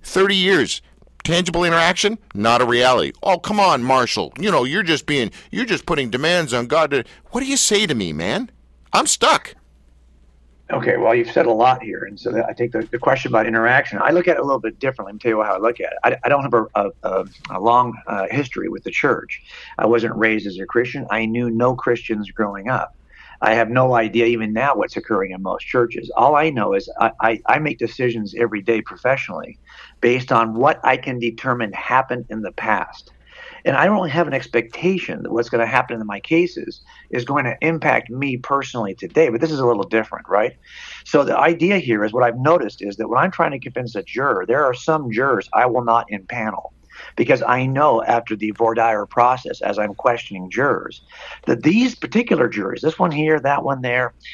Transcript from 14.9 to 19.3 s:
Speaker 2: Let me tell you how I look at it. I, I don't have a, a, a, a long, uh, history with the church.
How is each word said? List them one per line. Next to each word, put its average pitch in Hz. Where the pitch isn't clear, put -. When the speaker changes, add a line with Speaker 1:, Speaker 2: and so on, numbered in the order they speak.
Speaker 2:
Let -
me 107
tell 117
you 110
how 104
I 95
look 117
at -
it. -
I, 127
I -
don't 139
have 131
a, 113
a, 101
a, 92
a 92
long, 120
uh, 98
history 127
with -
the -
church. -